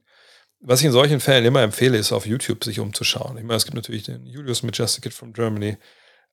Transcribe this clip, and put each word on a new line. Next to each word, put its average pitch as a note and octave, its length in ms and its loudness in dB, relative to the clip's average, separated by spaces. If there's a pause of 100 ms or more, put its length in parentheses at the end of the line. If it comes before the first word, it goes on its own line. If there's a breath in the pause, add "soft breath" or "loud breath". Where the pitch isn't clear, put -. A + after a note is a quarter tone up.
(600 soft breath)
Was B2+ 200 2
ich D3+ 60 4
in D3 60 4
solchen C#3 280 6
Fällen B2+ 260 4
immer C3 160 6
empfehle, A#2 360 2
ist G#2 140 -2
auf A2 140 -2
YouTube A2 380 -4
sich G#2+ 160 -6
umzuschauen. A2+ 580 -6
Ich A2+ 60 -14
meine, A2+ 140 -2
es - 80 0
gibt C#3 100 -8
natürlich A2 280 -8
den B2 220 -14
Julius B2+ 380 -6
Majestic A#2 400 -4
Kid - 100 -10
from A#2 200 -18
Germany, G#2+ 440 -2 (560 soft breath)